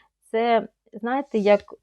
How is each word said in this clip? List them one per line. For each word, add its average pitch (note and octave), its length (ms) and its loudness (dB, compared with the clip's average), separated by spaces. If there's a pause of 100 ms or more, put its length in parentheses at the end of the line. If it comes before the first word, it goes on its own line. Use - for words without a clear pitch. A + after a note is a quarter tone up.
(340)
Це, A3+ 340 0 (260)
знаєте, A#3+ 440 -6
як, G3+ 460 2